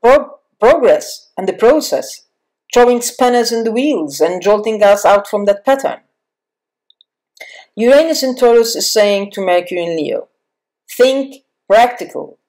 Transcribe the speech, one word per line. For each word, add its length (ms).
pro-, 360
progress 800
and 100
the 40
process, 720
throwing 260
spanners 520
in 100
the 80
wheels 500
and 220
jolting 400
us 220
out 240
from 160
that 200
pattern. 360
Uranus 460
in 120
Taurus 400
is 180
saying 380
to 100
Mercury 440
in 120
Leo, 320
"Think 500
practical 680